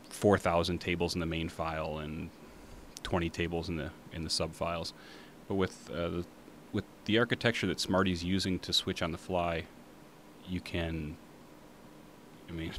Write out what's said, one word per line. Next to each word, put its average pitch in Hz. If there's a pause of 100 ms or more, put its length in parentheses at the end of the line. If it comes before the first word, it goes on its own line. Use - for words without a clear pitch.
four 101
thousand 87
tables 87
in 92
the 82
main 80
file 80
and 78 (720)
twenty 85
tables 85
in 85
the, 76 (240)
in 82
the 78
sub 80
files. 82 (540)
But 101
with, 92
uh, 85
the, 87 (460)
with 101 (200)
the 107
architecture 117
that 87
Smarty's 92
using 92
to -
switch -
on 82
the 82
fly, 85 (840)
you 90
can, 82 (1300)
I -
mean, 82